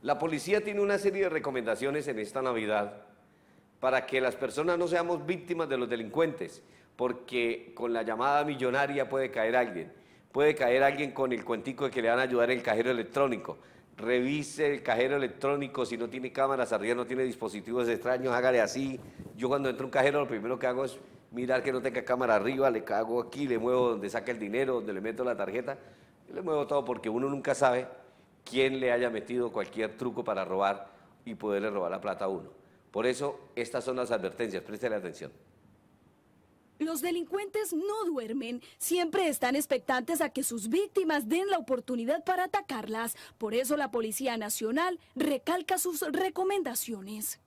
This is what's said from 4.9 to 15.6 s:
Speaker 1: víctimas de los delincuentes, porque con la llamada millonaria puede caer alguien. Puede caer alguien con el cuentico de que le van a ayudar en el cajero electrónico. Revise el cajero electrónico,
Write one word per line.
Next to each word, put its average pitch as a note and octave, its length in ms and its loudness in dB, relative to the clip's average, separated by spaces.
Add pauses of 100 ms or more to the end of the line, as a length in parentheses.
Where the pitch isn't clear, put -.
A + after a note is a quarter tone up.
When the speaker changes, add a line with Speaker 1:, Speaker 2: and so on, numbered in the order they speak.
Speaker 1:
víctimas E3 420 -2
de C3+ 100 0
los B2 120 -2
delincuentes, A#2 720 -2 (340)
porque A#2+ 800 -2
con A#2 180 -4
la A2+ 120 0
llamada B2+ 400 2
millonaria C#3 680 0
puede C3 220 0
caer A2+ 240 2
alguien. G2+ 360 0 (400)
Puede D3 220 6
caer C3 300 4
alguien C#3 280 2
con C3 200 0
el A2+ 120 -4
cuentico A#2+ 420 -4
de B2+ 60 0
que B2 120 -2
le A2+ 60 4
van A#2+ 100 4
a C3 40 4
ayudar B2 280 4
en B2+ 80 2
el - 40 -12
cajero A#2 280 2
electrónico. A2+ 680 0 (400)
Revise C#3 800 0
el C#3+ 80 -10
cajero B2+ 320 4
electrónico, C#3 720 -2